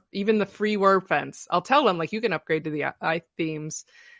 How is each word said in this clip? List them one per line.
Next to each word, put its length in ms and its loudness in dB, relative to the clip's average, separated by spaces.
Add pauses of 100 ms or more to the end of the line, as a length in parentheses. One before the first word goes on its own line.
(120)
even 260 0
the 80 0
free 300 -2
word 320 4
fence, 420 -4
I'll 120 2
tell 220 4
them, 140 4
like, 140 -4
"You 80 -4
can 120 0
upgrade 320 -2
to 60 -6
the 140 -4
i-, 360 -2 (180)
iThemes 460 -6 (360)